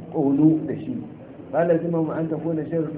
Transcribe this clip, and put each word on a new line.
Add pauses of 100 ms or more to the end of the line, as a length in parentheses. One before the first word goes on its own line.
(140)
ƙonu
da
shi. (500)
"فلزمهم
أن
تكون
الشجرة